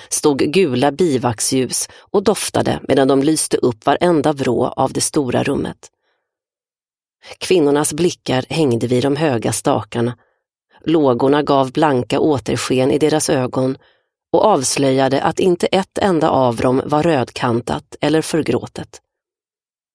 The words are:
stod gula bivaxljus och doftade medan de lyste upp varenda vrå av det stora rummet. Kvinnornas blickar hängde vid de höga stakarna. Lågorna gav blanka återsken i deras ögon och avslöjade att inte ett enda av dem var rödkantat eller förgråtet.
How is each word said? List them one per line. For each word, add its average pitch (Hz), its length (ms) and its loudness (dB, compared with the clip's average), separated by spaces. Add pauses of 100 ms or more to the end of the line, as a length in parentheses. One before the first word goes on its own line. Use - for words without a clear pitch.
stod 143 300 0
gula 143 540 0
bivaxljus 131 1040 -2
och - 280 -4
doftade 151 640 -2
medan 135 200 4
de 139 140 4
lyste 156 340 0
upp 123 300 -2
varenda 151 460 2
vrå 131 340 -2
av - 260 -4
det - 80 -4
stora 123 420 -2
rummet. - 480 -6 (1500)
Kvinnornas 147 540 2
blickar 147 560 -2
hängde 127 380 0
vid 123 160 0
de 139 140 0
höga 123 360 -2
stakarna. 120 640 -2 (680)
Lågorna 139 580 2
gav 135 300 2
blanka 143 480 0
återsken 131 720 0
i 147 80 2
deras 151 320 2
ögon 131 460 -2 (560)
och 170 120 4
avslöjade 135 800 2
att - 180 -2
inte 180 260 2
ett - 320 -2
enda 165 320 2
av 127 260 2
dem 131 280 0
var 151 180 0
rödkantat 135 1000 -2
eller 151 220 0
förgråtet. - 800 -6 (960)